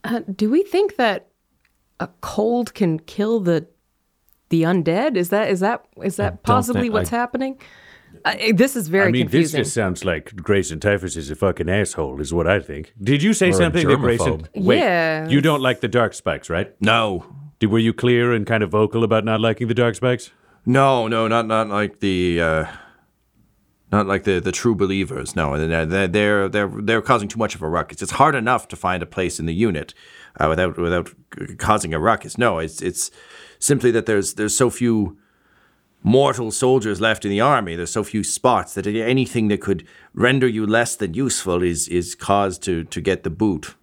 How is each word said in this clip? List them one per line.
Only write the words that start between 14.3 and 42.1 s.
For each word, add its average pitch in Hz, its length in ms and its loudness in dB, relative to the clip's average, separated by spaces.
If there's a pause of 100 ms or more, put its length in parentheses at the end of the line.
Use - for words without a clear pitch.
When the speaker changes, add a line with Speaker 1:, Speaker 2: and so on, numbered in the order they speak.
Speaker 2:
germaphobe. 196 220 -8
Speaker 3:
Wait, - 140 4
Speaker 1:
Yeah. 165 500 0
Speaker 3:
you 143 120 4
don't 147 200 2
like 127 180 0
the 123 80 -4
dark 110 260 0
spikes, - 360 -6
right? 87 320 -4
Speaker 4:
No. 107 440 0 (340)
Speaker 3:
Did, 110 80 2
were 113 120 4
you 113 140 2
clear 120 400 2
and 104 120 -2
kind 110 160 0
of 95 100 0
vocal 110 340 2
about 110 180 2
not 110 160 0
liking 113 300 0
the 113 40 -2
dark 117 220 2
spikes? 127 360 -2 (340)
Speaker 4:
No, 131 420 4
no, 113 200 0
not, 113 200 2
not 110 220 0
like 104 300 -2
the, 90 400 2
uh, 80 260 0 (1300)
not 101 160 2
like 95 160 0
the, 92 160 2
the 92 140 -2
true 117 220 0
believers. 92 600 -2
No, 76 220 0 (100)
they're, 82 400 0
they're, 104 400 2
they're, 101 200 -2 (140)
they're 107 200 0
causing 107 260 0
too 113 120 -10
much 107 160 -4
of - 60 -12
a 78 60 -6
ruckus. 80 340 -4
It's 95 120 -8
hard 143 220 4
enough 117 340 -2
to - 60 -12
find 90 280 -2
a - 40 -6
place 90 320 -4
in 80 80 -4
the 82 60 -4
unit, 92 400 -2 (460)
uh, 76 80 2
without, 82 300 0
without 85 320 -2 (280)
c-, - 180 -12
causing 90 380 -2
a 78 60 -2
ruckus. 107 380 -2
No, 110 220 0
it's, 82 220 -8
it's - 300 -6 (480)
simply 123 320 2
that 110 140 0
there's, 101 300 0
there's 104 200 -2
so 127 140 2
few 110 480 0 (880)
mortal 120 460 4
soldiers 117 480 2
left 110 240 0
in 101 80 0
the 101 100 2
army. 117 340 2
There's 85 160 -6
so 107 120 -2
few 104 200 -2
spots 110 500 0
that 98 140 -4
anything 113 600 0
that 98 120 0
could 92 240 -2 (280)
render 127 340 2
you 110 180 -2
less 113 300 0
than 87 180 -6
useful 95 480 -2
is, 87 260 -2
is 87 280 -4